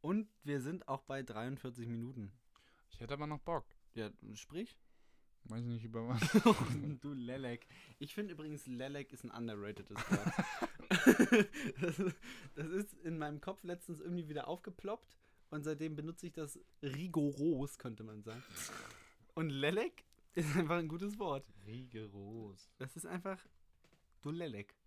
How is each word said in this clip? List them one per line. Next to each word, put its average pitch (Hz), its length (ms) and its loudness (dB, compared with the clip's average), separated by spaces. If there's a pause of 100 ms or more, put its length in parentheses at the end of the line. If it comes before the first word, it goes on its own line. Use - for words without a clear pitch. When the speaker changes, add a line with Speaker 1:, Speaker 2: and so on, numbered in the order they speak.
Speaker 1:
Und 208 260 2 (160)
wir 143 160 0
sind 160 260 -4
auch 135 180 -2
bei 135 180 -4
dreiundvierzig 120 640 -4
Minuten. 117 420 -4 (600)
Speaker 2:
Ich - 100 -12
hätte 117 140 -4
aber 147 120 -4
noch 151 140 -4
Bock. 165 240 -2 (300)
Speaker 1:
Ja, 110 160 -4 (240)
sprich. 170 420 -8 (680)
Speaker 2:
Weiß 113 200 -4
nicht, 117 180 -2
über 113 260 -4
was. 123 120 2
Speaker 1:
<laughs> 147 800 6
Du 143 140 -6
Lelek. 123 520 -4 (320)
Ich 139 160 -8
find 208 160 -2
übrigens, 151 360 -8
Lelek 131 480 -6
ist 127 100 -14
ein 117 60 -6
underratedes 104 680 -4
Wort. 185 380 2 (560)
<laughs> 208 580 10 (320)
Das 165 180 2
ist, 185 180 2 (380)
das 151 120 -4
ist 196 260 0 (100)
in 165 140 -2
meinem 147 240 -4
Kopf - 240 -6
letztens 175 360 -6
irgendwie 170 280 -2
wieder 147 180 -4
aufgeploppt 190 680 -6 (320)
und 151 160 -4
seitdem 156 320 0
benutze 156 300 -6
ich 165 80 -8
das 151 260 -6 (220)
rigoros, 143 960 2
könnte 110 260 -6
man 107 180 -10
sagen. 113 200 -10 (920)
Und 160 140 2
Lelek 156 560 2 (300)
ist 151 200 2
einfach 170 220 6
ein 165 120 2
gutes 196 300 -4
Wort. 151 320 0 (160)
Speaker 2:
Rigoros. 107 1120 -10
Speaker 1:
Das 131 200 -8
ist 170 100 -8
einfach, 180 320 -4 (840)
du 143 80 -2
Lelek. 147 440 -4 (120)